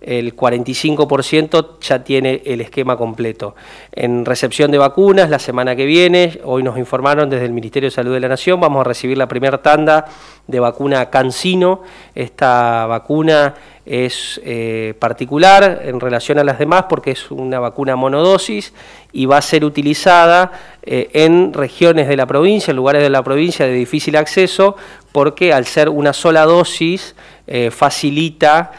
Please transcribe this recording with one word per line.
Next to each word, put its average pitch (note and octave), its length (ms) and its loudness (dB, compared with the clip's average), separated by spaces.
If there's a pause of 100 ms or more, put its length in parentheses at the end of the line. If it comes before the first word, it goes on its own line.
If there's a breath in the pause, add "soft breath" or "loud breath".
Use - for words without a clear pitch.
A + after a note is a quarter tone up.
el A#2+ 340 -6
cuarenta A#2+ 340 -2
y B2+ 60 -6
cinco D3+ 320 -2
por C#3 160 0
ciento D#3 580 -2
ya C3 220 -2
tiene C3 420 -2
el A#2+ 160 -6
esquema B2+ 340 -6
completo. A2+ 600 -8 (360 loud breath)
En A#2+ 320 -2
recepción B2+ 460 -2
de C#3+ 80 2
vacunas, F#3 540 4
la C#3+ 80 0
semana B2+ 360 -4
que C3+ 120 -2
viene, F3 560 2
hoy C3 180 -2
nos B2 160 -4
informaron C#3 500 0
desde B2+ 180 -4
el A#2+ 80 -6
Ministerio A#2+ 360 -4
de - 20 -6
Salud B2 220 -4
de B2+ 60 -2
la B2+ 80 -4
Nación, F3 320 0
vamos C#3+ 220 2
a - 20 0
recibir B2+ 340 -4
la C3 100 0
primera C3 360 -4
tanda D#3 420 4 (400 loud breath)
de B2+ 140 -4
vacuna B2+ 500 -2
CanSino. F3+ 720 0 (320 loud breath)
Esta A#2+ 720 0
vacuna D3 680 0 (280 loud breath)
es, - 600 -6
eh, A2+ 560 -8
particular F3 840 2
en B2+ 160 -8
relación B2 380 -2
a D3 60 2
las C3+ 160 -2
demás E3+ 280 0
porque C#3 240 -4
es - 200 -12
una C3 280 -6
vacuna C3 360 -4
monodosis F3 760 0 (380 loud breath)
y C3 140 -4
va C#3 120 4
a D3 40 4
ser D3+ 240 0
utilizada, E3+ 840 2 (320 loud breath)
eh, - 300 -4
en D#3+ 380 4
regiones D#3 560 0
de C#3 80 0
la C3 120 0
provincia, F3 420 0
en C#3 80 -2
lugares C#3 240 2
de C#3+ 80 2
la C3+ 140 0
provincia D3 420 -2
de B2+ 80 0
difícil D3 440 -2
acceso, F#3+ 580 2 (360 loud breath)
porque D3 400 0
al C3 140 2
ser D3+ 240 0
una C#3+ 240 0
sola D#3+ 320 2
dosis, E3+ 680 0 (320 loud breath)
eh, A#2+ 240 -2
facilita D3+ 1080 0